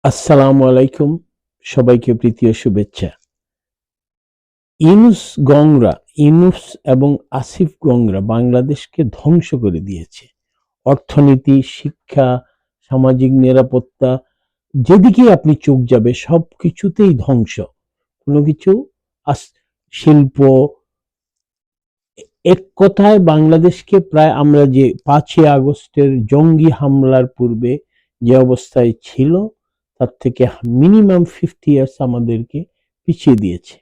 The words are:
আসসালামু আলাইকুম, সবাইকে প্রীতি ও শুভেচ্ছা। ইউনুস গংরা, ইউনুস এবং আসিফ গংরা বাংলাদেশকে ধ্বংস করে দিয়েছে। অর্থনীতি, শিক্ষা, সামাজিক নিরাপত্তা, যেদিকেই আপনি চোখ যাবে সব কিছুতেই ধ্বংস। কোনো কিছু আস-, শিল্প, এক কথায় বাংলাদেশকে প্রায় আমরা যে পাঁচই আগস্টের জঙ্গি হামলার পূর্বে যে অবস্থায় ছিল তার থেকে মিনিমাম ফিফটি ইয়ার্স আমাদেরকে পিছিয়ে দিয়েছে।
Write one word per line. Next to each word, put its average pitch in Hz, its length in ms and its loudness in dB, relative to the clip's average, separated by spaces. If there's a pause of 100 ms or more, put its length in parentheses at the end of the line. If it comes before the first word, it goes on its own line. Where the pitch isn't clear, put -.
আসসালামু 135 640 0
আলাইকুম, 135 500 -2 (440)
সবাইকে 123 520 -2
প্রীতি 117 340 -2
ও 110 40 0
শুভেচ্ছা। 104 580 -6 (1700)
ইউনুস 202 560 2 (100)
গংরা, 143 480 2 (240)
ইউনুস 160 680 0
এবং 139 320 0 (140)
আসিফ 143 380 -8 (160)
গংরা 117 360 -2
বাংলাদেশকে 123 840 -4
ধ্বংস 160 500 -4
করে 98 260 -6
দিয়েছে। 92 460 -16 (580)
অর্থনীতি, 139 760 0
শিক্ষা, 131 760 -6 (480)
সামাজিক 131 440 0
নিরাপত্তা, 131 880 0 (560)
যেদিকেই 196 580 4
আপনি 156 220 0
চোখ 131 240 -2 (120)
যাবে 117 240 0
সব 165 260 -4 (220)
কিছুতেই 180 520 -2
ধ্বংস। 113 460 -4 (600)
কোনো 147 240 -2
কিছু 190 420 -2 (380)
আস-, - 280 -8 (400)
শিল্প, 139 720 2 (1800)
এক 180 140 2 (180)
কথায় 202 420 2
বাংলাদেশকে 160 840 2
প্রায় 156 300 0
আমরা 147 360 2
যে 131 260 0 (120)
পাঁচই 151 420 0
আগস্টের 139 800 -2
জঙ্গি 156 440 2
হামলার 135 560 0
পূর্বে 123 520 -6 (420)
যে 120 160 2
অবস্থায় 127 560 0 (100)
ছিল 170 440 -2 (520)
তার 127 100 -4 (120)
থেকে 127 260 -2 (220)
মিনিমাম 180 560 2
ফিফটি - 480 -6
ইয়ার্স 135 260 -2
আমাদেরকে 120 680 -6 (400)
পিছিয়ে 156 320 0
দিয়েছে। 90 460 -10